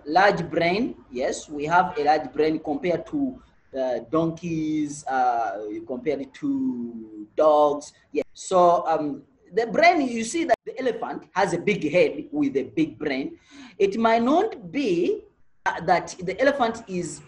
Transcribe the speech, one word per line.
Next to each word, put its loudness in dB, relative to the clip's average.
large 4
brain. 0
Yes, -4
we -6
have 2
a 0
large 2
brain 2
compared -2
to, -2
uh, -2
donkeys, -2
uh, 0
compared -6
to -6
dogs. 4
Yeah. -2
So, 4
um, -2
the 0
brain, 4
you -4
see -4
that 2
the -10
elephant -4
has 0
a -2
big -2
head 2
with 0
a 2
big -2
brain. -6
It 2
might 4
not 0
be, 0
uh, -2
that 0
the -6
elephant 0
is, -6